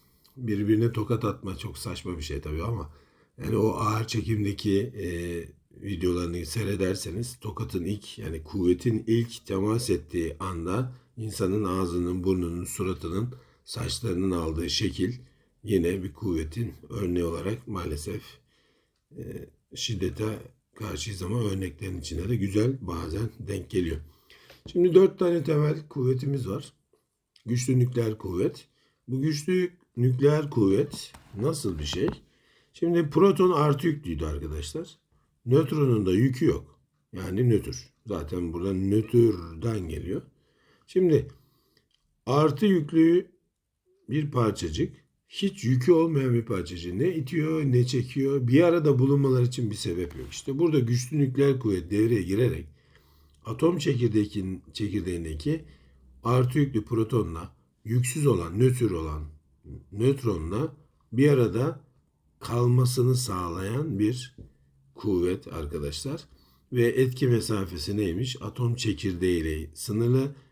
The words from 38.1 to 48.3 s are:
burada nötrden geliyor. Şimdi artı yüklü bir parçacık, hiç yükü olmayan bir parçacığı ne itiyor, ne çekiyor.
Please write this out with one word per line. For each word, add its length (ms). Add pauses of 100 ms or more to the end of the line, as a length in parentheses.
burada 200
nötrden 1160
geliyor. 340 (640)
Şimdi 420 (960)
artı 400
yüklü 600 (840)
bir 200
parçacık, 640 (340)
hiç 360
yükü 280
olmayan 420
bir 100
parçacığı 540
ne 160
itiyor, 500
ne 220
çekiyor. 600